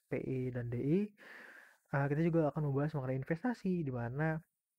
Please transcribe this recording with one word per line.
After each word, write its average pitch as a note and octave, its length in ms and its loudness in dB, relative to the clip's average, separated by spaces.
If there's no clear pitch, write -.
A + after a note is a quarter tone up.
P - 160 -2
I B2+ 320 -2
dan A#2+ 160 -4
D A#2+ 80 -2
I, D3 220 4
eh, C#3 160 2
kita D3 160 2
juga D#3+ 280 4
akan D3 200 0
membahas C#3+ 240 2
mengenai C3 240 -2
investasi, F3+ 640 0
di C3 80 -2
mana, C3 440 0